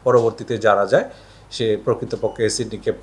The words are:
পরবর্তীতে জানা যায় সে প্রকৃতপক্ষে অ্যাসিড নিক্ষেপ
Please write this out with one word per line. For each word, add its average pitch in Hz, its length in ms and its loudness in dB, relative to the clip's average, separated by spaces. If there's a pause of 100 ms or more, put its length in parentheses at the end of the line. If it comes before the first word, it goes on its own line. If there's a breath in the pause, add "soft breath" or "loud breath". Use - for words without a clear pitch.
পরবর্তীতে 117 540 2
জানা 101 280 4
যায় 143 240 2 (420 loud breath)
সে 110 340 0
প্রকৃতপক্ষে 113 580 -2
অ্যাসিড 110 240 -2
নিক্ষেপ 107 360 -6